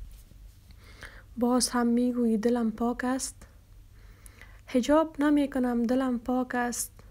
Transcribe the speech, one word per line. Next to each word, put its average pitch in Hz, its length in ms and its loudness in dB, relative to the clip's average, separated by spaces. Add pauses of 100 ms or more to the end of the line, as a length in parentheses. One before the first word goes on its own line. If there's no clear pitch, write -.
(1400)
باز 240 320 2
هم 240 180 2
می‌گویی 240 500 2
دلم 233 340 2
پاک 233 320 -2
است؟ 254 320 -4 (1300)
حجاب 294 520 2
نمی‌کنم، 269 640 2
دلم 254 360 0
پاک 254 360 -2
است. 240 360 -4 (200)